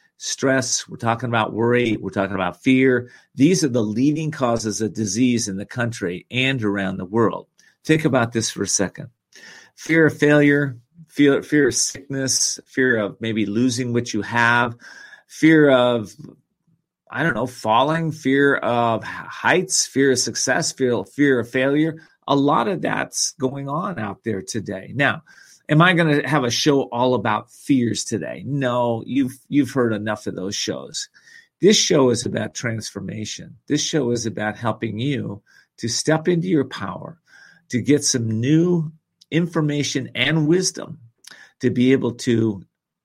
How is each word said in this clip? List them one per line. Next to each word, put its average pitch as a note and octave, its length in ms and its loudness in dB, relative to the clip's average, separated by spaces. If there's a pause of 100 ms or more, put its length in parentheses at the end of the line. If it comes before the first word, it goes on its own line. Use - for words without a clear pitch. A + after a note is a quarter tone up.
(180)
stress. - 720 -2
We're - 100 -14
talking A#2 300 -2
about A2+ 240 0
worry. A#2 440 0
We're F#2 140 -8
talking G2 260 -2
about F2+ 260 -4
fear. C3 480 4 (240)
These D#3+ 300 4
are C#3 40 0
the A#2 140 0
leading C#3+ 480 0
causes A2+ 500 -2
of G#2 140 -2
disease A2 540 0
in F#2+ 80 -8
the G2+ 100 -10
country A2+ 640 -6
and C3 320 0
around G2 360 -2
the F#2 60 -8
world. G#2+ 440 0 (340)
Think D#3 220 2
about A#2+ 260 0
this A2 220 -4
for - 100 -8
a G2 60 -2
second. - 400 -4 (680)
Fear D#3+ 320 2
of D3+ 100 0
failure, D3 600 4 (300)
fear, C#3+ 340 2
fear D3 260 2
of A2+ 60 0
sickness, - 920 -4
fear B2+ 320 0
of G2+ 220 -4
maybe A2 260 -2
losing A#2+ 460 -2
what A#2+ 220 -2
you G#2 80 -2
have, A#2+ 540 2 (500)
fear D#3 440 6
of, A#2+ 440 2 (960)
I C3+ 140 -4
don't D#3 100 0
know, B2 140 -2
falling, D3 640 0
fear C#3 420 4
of A#2 480 0
h-, - 60 -12
heights, - 800 -2
fear C3+ 260 2
of A#2+ 80 0
success, B2+ 500 -2
fear, A#2+ 340 -2
fear C3+ 360 2
of A#2 100 -8
failure. D3 460 0 (300)
A C#3 80 2
lot C#3+ 340 2
of F#3 120 -4
that's - 520 -4
going C#3 360 -6
on E3+ 300 -6
out G2+ 260 -10
there G#2 160 -4
today. F#2+ 540 -10
Now, C3 300 0 (440)
am D#3 140 6
I F#3 100 6
gonna D3+ 340 2
have C#3+ 160 0
a A#2 80 0
show C#3 340 2
all B2+ 280 0
about G#2+ 400 -2
fears A#2+ 500 0
today? D#2 440 -6
No, B2 580 -2
you've, B2+ 340 -2 (100)
you've C3+ 240 0
heard A#2+ 200 2
enough G#2+ 340 -4
of F#2+ 80 -6
those F#2 220 -8
shows. - 540 -8 (500)
This G#3 160 6
show C#3+ 320 4
is A2+ 160 0
about G#2+ 300 -6
transformation. G#2+ 1040 -10 (100)
This D3 140 0
show C3 280 -2
is A#2 140 -2
about G#2+ 320 -6
helping A2 420 -4
you A2+ 440 -6 (340)
to A#2+ 120 -6
step D#3 380 0
into F3 220 0
your D3 160 2
power, - 560 -10 (480)
to A#2+ 140 -2
get C#3 220 2
some A2+ 360 -2
new D#3+ 500 2 (400)
information D3 840 -2
and D3 340 0
wisdom - 520 -2 (600)
to B2+ 80 0
be B2 240 4
able B2+ 200 2
to A2+ 500 0 (420)